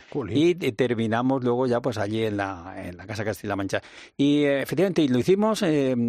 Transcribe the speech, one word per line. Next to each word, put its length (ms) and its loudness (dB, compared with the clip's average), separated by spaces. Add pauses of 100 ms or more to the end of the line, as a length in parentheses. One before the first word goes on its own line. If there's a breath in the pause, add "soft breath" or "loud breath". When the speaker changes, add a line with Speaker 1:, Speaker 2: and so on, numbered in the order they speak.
(140 loud breath)
Speaker 1:
Jolín. 240 -2
Speaker 2:
y, 120 4 (180)
y 40 0
terminamos 720 0
luego 240 2
ya, 140 2
pues, 160 -4
allí 260 -2
en 140 -2
la, 400 -6
en 180 -12
la 100 -18
Casa 200 -6
Castilla-La 320 -4
Mancha. 240 -4 (340 loud breath)
Y, 280 4
eh, 180 2
efectivamente, 400 0
y 80 4
lo 100 4
hicimos, 440 2
eh, 300 2 (160)